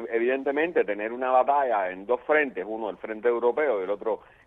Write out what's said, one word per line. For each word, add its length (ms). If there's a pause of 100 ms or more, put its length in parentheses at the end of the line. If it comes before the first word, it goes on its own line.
(120)
evidentemente 760
tener 260
una 200
batalla 600
en 140
dos 200
frentes, 400
uno 240
el 80
frente 300
europeo 540
y 20
el 60
otro 320 (260)